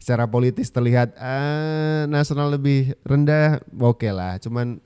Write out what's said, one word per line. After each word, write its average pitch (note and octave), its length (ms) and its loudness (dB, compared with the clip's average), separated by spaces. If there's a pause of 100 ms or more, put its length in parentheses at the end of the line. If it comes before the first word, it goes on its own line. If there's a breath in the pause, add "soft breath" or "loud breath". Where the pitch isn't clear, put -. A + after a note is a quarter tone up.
secara A#2 260 0
politis B2 460 0
terlihat, A#2+ 400 2
eh, D3+ 960 -2
nasional D3 420 0
lebih C#3 540 0
rendah, D3+ 580 2 (160)
oke A#2+ 300 2
lah, F#2 320 -4
cuman A#2+ 440 -6